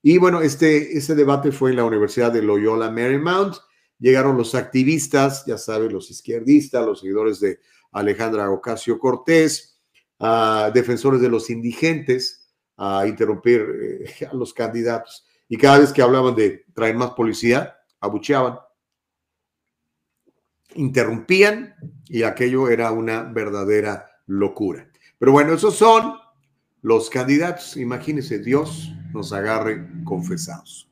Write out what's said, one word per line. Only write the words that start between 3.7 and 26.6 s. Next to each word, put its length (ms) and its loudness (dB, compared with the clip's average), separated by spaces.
Llegaron 380 4
los 180 -2
activistas, 920 0
ya 120 -6
saben, 340 -4
los 200 -10
izquierdistas, 760 0
los 160 -4
seguidores 400 -2
de 180 -2
Alejandra 580 -2
Ocasio-Cortez, 1300 -2
ah, 540 0
defensores 460 2
de 100 4
los 200 -2
indigentes, 1040 -4
a 280 -2
interrumpir, 600 2
eh, 460 -12
<laughs> 40 -16
a 20 -12
los 200 -8
candidatos. 720 -6
Y 80 -6
cada 220 8
vez 120 6
que 100 2
hablaban 340 4
de 380 0
traer 220 -2
más 160 -4
policía, 680 -2
abucheaban, 600 -2
interrumpían, 1000 0
y 160 -4
aquello 460 -2
era 220 0
una 320 -6
verdadera 840 -4
locura. 640 -4
Pero 140 4
bueno, 220 6
esos 220 0
son 380 4